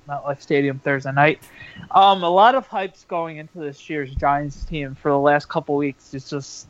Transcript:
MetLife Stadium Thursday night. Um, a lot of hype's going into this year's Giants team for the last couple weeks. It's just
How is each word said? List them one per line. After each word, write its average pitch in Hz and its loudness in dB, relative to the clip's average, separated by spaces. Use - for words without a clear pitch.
MetLife 143 -6
Stadium 143 0
Thursday 135 -4
night. 143 2
Um, 196 6
a 170 0
lot 208 6
of 262 -2
hype's 196 -8
going 165 -6
into 156 -18
this 143 -10
year's 139 -6
Giants 143 -2
team 139 -8
for 147 -2
the 139 4
last 147 2
couple 151 -4
weeks. 143 -6
It's 135 -14
just - -12